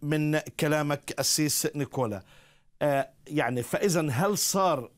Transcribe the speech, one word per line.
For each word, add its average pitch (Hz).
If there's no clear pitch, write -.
من 151
كلامك، 147
أسيس 151
نيكولا. 123
آه، 139
يعني، 127
فإذا 160
هل 190
صار 165